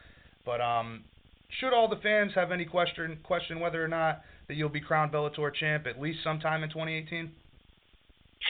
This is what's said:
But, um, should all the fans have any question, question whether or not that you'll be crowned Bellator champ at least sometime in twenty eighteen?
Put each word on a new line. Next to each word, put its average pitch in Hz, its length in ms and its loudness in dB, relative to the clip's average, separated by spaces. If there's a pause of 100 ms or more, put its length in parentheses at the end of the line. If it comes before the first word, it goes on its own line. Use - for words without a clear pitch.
(440)
But, 120 160 -2
um, 117 440 -2 (560)
should 262 120 0
all 233 160 8
the 214 100 -2
fans 208 360 2
have 180 180 2
any 175 140 -2
question, 165 560 0
question 170 380 -2
whether 165 240 0
or 160 40 0
not 160 340 2 (260)
that 143 80 -8
you'll 151 140 0
be 147 120 -4
crowned 151 300 2
Bellator 147 420 0
champ 151 320 0
at 123 160 -6
least 156 220 -4
sometime 160 400 0
in 156 80 -6
twenty 160 240 -4
eighteen? 160 360 -6 (1200)